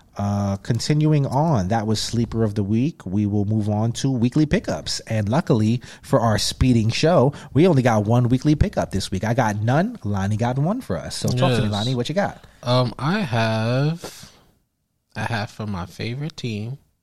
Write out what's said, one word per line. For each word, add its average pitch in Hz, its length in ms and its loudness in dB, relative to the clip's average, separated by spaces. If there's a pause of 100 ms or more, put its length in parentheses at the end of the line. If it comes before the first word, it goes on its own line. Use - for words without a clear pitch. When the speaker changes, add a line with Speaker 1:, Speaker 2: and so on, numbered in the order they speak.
(160)
Speaker 1:
Uh, 101 420 -2
continuing 151 680 2
on, 139 400 2
that 107 220 0
was 110 120 0
Sleeper 113 440 0
of 104 100 -2
the 107 80 -2
Week. 113 420 -2
We 104 220 0
will 101 200 0
move 107 220 0
on 107 260 0
to - 180 -2
weekly 127 340 2
pickups. - 640 -4
And 107 200 0
luckily 120 520 2 (220)
for 135 180 2
our 110 180 2
speeding 117 520 2
show, 147 420 4 (200)
we 156 140 6
only 143 160 4
got 110 220 2
one 120 240 2
weekly 131 260 2
pickup 147 380 0
this - 180 -4
week. 92 140 -4
I 107 100 0
got 110 260 0
none. 160 440 0
Lonnie 101 320 -2
got 120 200 -2
one 180 260 -2
for 90 140 -4
us. - 200 -8
So - 140 -4
talk 127 260 2
to - 20 -
me, 107 60 0
Speaker 2:
Yes. 104 80 -2
Speaker 1:
Lonnie. 113 240 -2
What 120 120 -4
you 151 60 -4
got? 180 300 -4 (180)
Speaker 2:
Um, 123 340 0
I 170 260 -2
have, 120 1080 -2 (840)
I 123 60 -6
have 104 280 -4
for 110 160 -10
my 104 200 -6
favorite 135 500 -8
team 113 420 -8 (240)